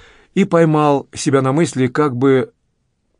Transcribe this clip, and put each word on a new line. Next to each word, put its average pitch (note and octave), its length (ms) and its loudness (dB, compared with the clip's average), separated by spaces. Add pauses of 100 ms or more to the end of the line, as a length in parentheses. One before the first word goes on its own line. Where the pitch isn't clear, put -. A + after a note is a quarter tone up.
(360)
и F#3+ 100 2
поймал D3+ 640 0
себя C#3 300 -2
на C3 120 -2
мысли, C3+ 340 -2
как C3+ 280 -2
бы C3 380 0 (680)